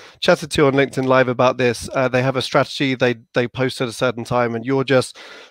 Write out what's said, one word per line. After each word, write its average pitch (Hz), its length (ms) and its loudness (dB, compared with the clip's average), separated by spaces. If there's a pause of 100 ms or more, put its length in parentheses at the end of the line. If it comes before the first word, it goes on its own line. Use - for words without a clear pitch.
(200)
chatted 175 300 0
to 151 160 4
on 135 80 4
LinkedIn 135 320 0
Live 127 220 4
about 127 280 2
this, 123 380 -2
uh, 135 120 0
they 127 160 0
have 131 140 -2
a 123 60 -4
strategy, 135 520 -2
they, 123 200 0 (180)
they 123 160 0
post 131 320 -4
at 127 80 -4
a 110 40 -8
certain 120 320 -2
time, 120 300 0
and 113 80 -6
you're 135 220 0
just, 127 320 2 (340)